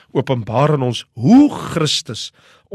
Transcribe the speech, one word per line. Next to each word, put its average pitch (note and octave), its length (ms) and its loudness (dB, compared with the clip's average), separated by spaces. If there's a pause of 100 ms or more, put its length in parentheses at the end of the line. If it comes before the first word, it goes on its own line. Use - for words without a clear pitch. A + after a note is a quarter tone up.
(160)
openbaar B2+ 640 0
aan C3 100 -4
ons A#2 160 -6 (160)
hoe A#3+ 340 6
Christus - 760 -6 (460)